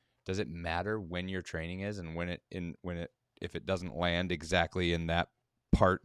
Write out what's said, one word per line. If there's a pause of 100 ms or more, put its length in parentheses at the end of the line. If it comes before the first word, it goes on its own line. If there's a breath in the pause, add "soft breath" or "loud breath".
(260)
Does
it
matter
when
your
training
is
and
when
it,
in,
when
it, (300)
if
it
doesn't
land
exactly
in
that (460)
part